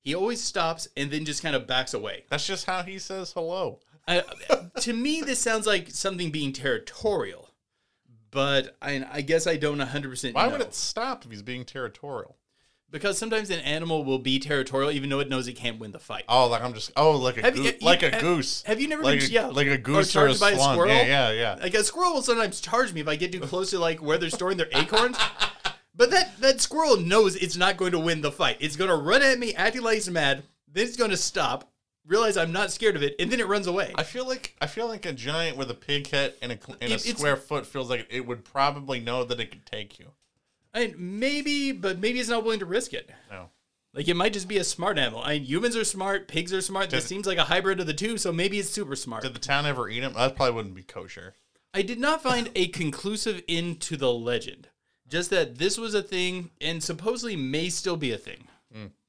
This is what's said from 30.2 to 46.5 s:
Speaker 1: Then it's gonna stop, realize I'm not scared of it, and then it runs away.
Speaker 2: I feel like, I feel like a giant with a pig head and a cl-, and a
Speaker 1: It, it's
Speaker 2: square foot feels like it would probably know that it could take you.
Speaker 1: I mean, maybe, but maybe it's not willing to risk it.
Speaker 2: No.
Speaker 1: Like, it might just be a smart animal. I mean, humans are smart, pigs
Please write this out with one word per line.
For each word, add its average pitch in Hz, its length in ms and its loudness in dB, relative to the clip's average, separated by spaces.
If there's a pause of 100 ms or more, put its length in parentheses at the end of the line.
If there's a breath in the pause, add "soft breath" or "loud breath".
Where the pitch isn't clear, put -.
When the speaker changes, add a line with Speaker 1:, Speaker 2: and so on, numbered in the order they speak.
Speaker 1:
Then 180 180 0
it's 240 100 -8
gonna 220 200 2
stop, 127 560 -2 (340)
realize 208 300 4
I'm 165 160 0
not 196 180 0
scared 214 240 2
of 147 80 -2
it, 175 160 0
and 180 140 0
then 247 80 2
it 208 80 0
runs 196 180 2
away. 180 300 -2
Speaker 2:
I - 80 0
feel 254 200 -6
like, 254 360 -6
I - 80 -2
feel 226 180 -4
like 214 200 -6
a 165 60 -4
giant 143 440 -4
with 131 160 -4
a - 20 -4
pig 143 360 -4
head 139 300 0
and 120 120 -8
a 110 40 -8
cl-, - 240 -18
and 151 120 -2
a - 20 2
Speaker 1:
It, - 100 -4
it's 233 140 -2
Speaker 2:
square 143 180 2
foot 143 300 -6
feels 127 240 -6
like 120 200 -4
it 123 140 -4
would 120 200 -8
probably 139 560 0
know 120 240 -2
that 120 160 -4
it 90 100 -6
could - 160 -20
take 104 320 -12
you. - 140 -20 (600)
Speaker 1:
I 233 140 0
mean, 190 80 -8 (240)
maybe, 285 540 0
but 185 260 -2
maybe 240 220 0
it's 233 80 -4
not 233 160 0
willing 220 160 0
to 190 60 -6
risk 190 280 -2
it. - 160 -10 (180)
Speaker 2:
No. 92 200 -16 (440)
Speaker 1:
Like, 143 140 -4
it 175 80 2
might 190 200 2
just 190 120 -6
be 202 120 0
a 180 60 0
smart 175 340 -2
animal. 120 260 -2
I 143 80 -2
mean, 151 140 -2
humans 202 280 0
are 226 80 0
smart, 190 460 -2
pigs 175 260 -4